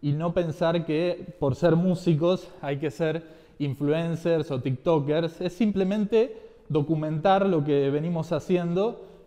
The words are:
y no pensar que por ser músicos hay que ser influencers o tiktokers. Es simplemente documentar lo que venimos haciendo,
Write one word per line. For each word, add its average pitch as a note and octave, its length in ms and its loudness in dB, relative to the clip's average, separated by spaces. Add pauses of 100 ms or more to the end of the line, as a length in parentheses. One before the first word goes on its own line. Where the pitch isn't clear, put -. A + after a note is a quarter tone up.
y C#3+ 100 0
no E3+ 220 -2
pensar E3 500 0
que E3+ 540 -2
por C3+ 160 0
ser E3 220 4
músicos F3 720 2 (120)
hay C#3+ 180 -4
que D3 120 -4
ser E3 320 -2 (380)
influencers D#3+ 880 0
o C3+ 100 -2
tiktokers. D3+ 800 0
Es F3+ 120 -4
simplemente G#3 880 0 (260)
documentar D#3 800 2
lo E3+ 160 2
que C#3+ 280 2
venimos D#3+ 420 -2
haciendo, F3 720 -2 (200)